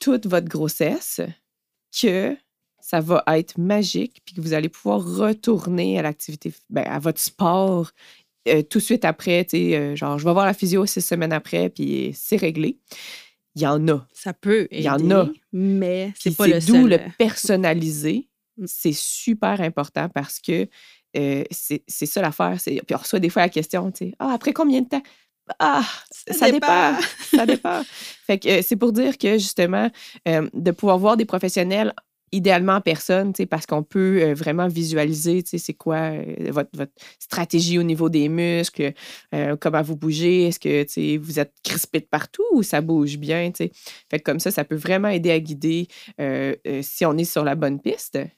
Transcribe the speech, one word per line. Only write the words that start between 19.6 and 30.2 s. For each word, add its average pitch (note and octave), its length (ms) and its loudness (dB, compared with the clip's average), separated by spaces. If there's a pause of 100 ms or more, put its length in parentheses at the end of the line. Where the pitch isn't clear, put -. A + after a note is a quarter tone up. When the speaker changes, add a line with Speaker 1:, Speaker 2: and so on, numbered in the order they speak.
Speaker 1:
important D#3+ 480 -4
parce C#3+ 300 -6
que, F3+ 280 -2 (500)
euh, C#3 320 0
c'est, - 380 -6
c'est - 180 -6
ça G3 160 -2
l'affaire. F3+ 380 -2
C'est, - 260 -4
puis - 100 -4
on - 40 -6
reçoit - 200 -2
des E3+ 100 2
fois F3+ 140 2
la F3 60 2
question, F3+ 420 -4
tu F3+ 180 -10
sais, « - 100 -14
Ah, C4+ 140 -2
après A#3+ 200 -2
combien C#4 280 2
de B3 80 -2
temps ? » C#4 140 -4 (560)
Ah, C#4 260 2 (260)
Speaker 2:
Ça - 220 -10
Speaker 1:
ça B3+ 180 4
dépend. C#4+ 420 4
Speaker 2:
dépend. F4 80 0 (360)
Speaker 1:
Ça A#3 80 4
dépend. - 360 0 (220)
<laughs> - 240 -18
Fait G3 120 0
que, - 100 0
euh, F#3 140 6
c'est A#3 120 0
pour A#3 160 2
dire C4 260 0
que, G3 160 2
justement, G3 560 0 (380)